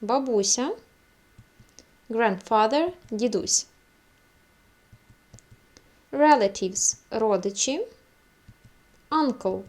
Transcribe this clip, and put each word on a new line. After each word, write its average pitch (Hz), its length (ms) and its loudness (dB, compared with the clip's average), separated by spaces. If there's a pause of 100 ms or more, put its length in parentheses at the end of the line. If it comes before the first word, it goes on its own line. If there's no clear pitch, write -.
бабуся. 247 760 0 (1300)
Grandfather – 226 840 0 (180)
дідусь. 214 560 -2 (2500)
Relatives – 214 840 2 (140)
родичі. 220 760 -2 (1200)
Uncle – 233 580 -2